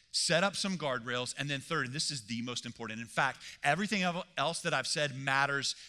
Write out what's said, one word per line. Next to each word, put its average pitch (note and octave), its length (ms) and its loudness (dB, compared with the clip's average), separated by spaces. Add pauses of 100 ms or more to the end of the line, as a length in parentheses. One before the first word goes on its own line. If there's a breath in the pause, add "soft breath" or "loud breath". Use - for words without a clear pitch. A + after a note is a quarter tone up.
(120)
set E3+ 320 4
up G3 140 2
some F#3+ 200 0
guardrails, B2 600 -2
and C#3+ 120 -4
then C#3 120 -2
third, D3+ 240 0
and B2 100 -4
this D#3 160 -2
is B2+ 120 -6
the A#2 180 -4
most A#2+ 240 -4
important. A2+ 340 -8
In A#2 80 -8
fact, C3+ 340 0 (220 loud breath)
everything F#3 400 2
el-, F3 220 0 (120)
else D3+ 220 0
that E3 140 0
I've C3 140 2
said D3 280 0
matters C#3 600 2 (140)